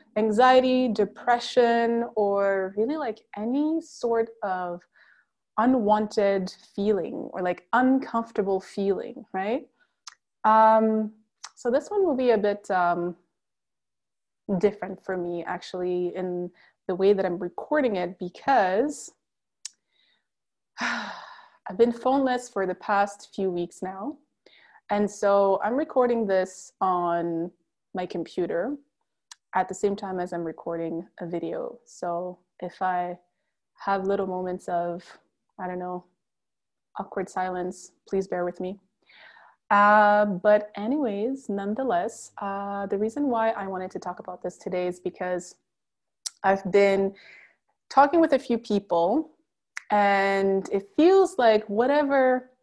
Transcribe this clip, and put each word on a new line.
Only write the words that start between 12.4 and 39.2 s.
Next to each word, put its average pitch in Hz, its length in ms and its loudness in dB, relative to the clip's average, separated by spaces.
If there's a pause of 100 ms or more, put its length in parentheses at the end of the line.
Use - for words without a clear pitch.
um, 175 460 0 (1400)
different 190 440 -2
for 190 120 -6
me, 175 300 -6
actually, 180 680 -6
in 180 380 -6 (360)
the 185 60 -2
way 190 200 4
that 190 120 0
I'm 180 140 -4
recording 233 560 -2
it, 180 240 -6
because 214 920 -2 (1700)
<sighs> - 20 -16
I've - 1000 -10
been 233 160 4
phoneless 254 580 -2
for 190 160 -2
the 180 80 -4
past 202 580 -4
few 190 160 -2
weeks 175 320 -6
now. 196 360 -10 (720)
And 208 200 0
so 202 540 2
I'm 226 120 -2
recording 247 520 0
this 185 540 -2
on 170 680 -2 (460)
my 180 100 -6
computer 175 680 -4 (800)
at 185 140 0
the 185 40 -8
same 202 220 -2
time 190 240 -8
as 180 140 -6
I'm 170 100 -6
recording 165 640 -8 (140)
a 175 40 -10
video. 170 600 -8
So 180 520 -8 (220)
if 180 220 -10
I 180 360 -2 (640)
have 196 260 -2
little 196 220 0
moments 180 400 -6
of, 175 360 -4 (540)
I 185 100 -8
don't 180 120 -6
know, 180 240 -8 (960)
awkward 190 300 -8
silence, 185 640 -6 (140)
please 190 200 -2
bear 180 160 -4
with 175 160 -6
me. 185 180 -8 (920)